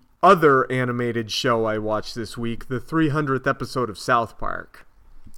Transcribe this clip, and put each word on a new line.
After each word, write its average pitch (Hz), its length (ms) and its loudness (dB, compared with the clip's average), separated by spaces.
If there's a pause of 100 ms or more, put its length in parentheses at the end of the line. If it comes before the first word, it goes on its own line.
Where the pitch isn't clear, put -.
(220)
other 160 480 6
animated 120 600 -2
show 117 340 0
I 110 140 0
watched 107 360 -4
this 113 220 -10
week, 117 320 -6
the 123 120 -4
three 160 280 0
hundredth 135 380 -2
episode 131 420 -4
of 95 100 -10
South 117 380 -2
Park. - 480 -8 (540)